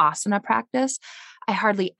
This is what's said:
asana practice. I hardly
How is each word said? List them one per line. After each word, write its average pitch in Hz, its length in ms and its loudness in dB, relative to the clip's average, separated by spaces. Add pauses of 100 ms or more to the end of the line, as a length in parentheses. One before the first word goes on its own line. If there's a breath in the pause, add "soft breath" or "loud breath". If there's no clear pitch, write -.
asana 202 420 2
practice. 254 560 -2 (480 loud breath)
I 220 60 0
hardly 196 480 0